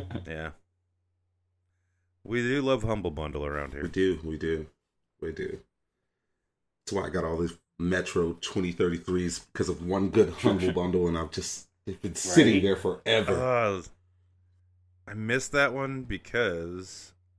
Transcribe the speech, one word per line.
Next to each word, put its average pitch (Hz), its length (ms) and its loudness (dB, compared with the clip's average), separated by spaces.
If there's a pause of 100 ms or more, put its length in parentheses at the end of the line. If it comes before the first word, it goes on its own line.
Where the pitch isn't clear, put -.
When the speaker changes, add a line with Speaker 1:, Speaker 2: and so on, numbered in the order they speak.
(260)
Speaker 1:
Yeah. 80 240 -8 (1700)
We 120 180 -2
do 131 200 0
love 131 200 2
Humble 104 300 -2
Bundle 73 340 -6
around 71 260 -6
here. 71 100 -8
Speaker 2:
We 87 60 -4
do, 92 360 2
we 80 120 -6
do, 78 300 -4 (540)
we 80 120 -6
do. - 280 -8 (1200)
That's - 160 -10
why - 60 -2
I 76 40 -6
got 82 140 -2
all 82 140 -2
these 82 180 -2 (220)
Metro 87 600 0
twenty 90 320 -2
thirty-threes 87 680 0 (120)
because 82 160 -2
of 82 180 -4
one 95 220 2
good 92 220 6
Humble 92 420 2
Speaker 3:
<laughs> - 20 0
Speaker 2:
Bundle, 90 320 2
and 85 100 2
I've 82 140 -4
just, - 380 -8 (180)
they've 95 160 -8
been - 140 -6
sitting 156 380 8
Speaker 3:
Right. 95 80 4
Speaker 2:
there 95 140 4
forever. 104 560 0
Speaker 1:
Uh, 107 500 2 (1200)
I 107 80 -12
missed 117 380 0
that 139 200 4
one 135 300 -4
because 92 1120 -4 (260)